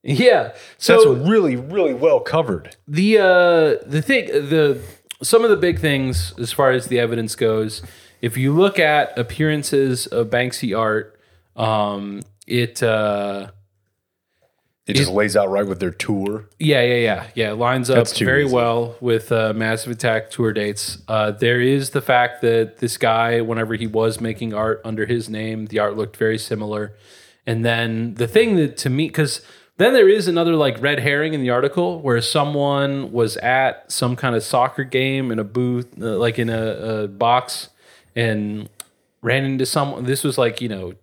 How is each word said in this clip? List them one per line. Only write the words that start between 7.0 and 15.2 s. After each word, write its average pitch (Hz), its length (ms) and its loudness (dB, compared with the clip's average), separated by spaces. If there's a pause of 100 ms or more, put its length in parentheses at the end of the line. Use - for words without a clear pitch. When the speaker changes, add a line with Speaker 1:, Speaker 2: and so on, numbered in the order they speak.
Speaker 1:
goes, 110 480 -2 (400)
if 117 120 -4
you 131 160 0
look 190 280 2
at 151 380 2
appearances 139 920 -2
of 113 240 -2
Banksy 123 460 -2
art, 110 420 -2 (360)
um, 104 680 -2 (260)
it, 120 340 -2
uh, 101 680 -2 (1400)
Speaker 2:
It - 80 -4
just 135 160 2
Speaker 1:
it - 20 -6
Speaker 2:
lays 104 240 2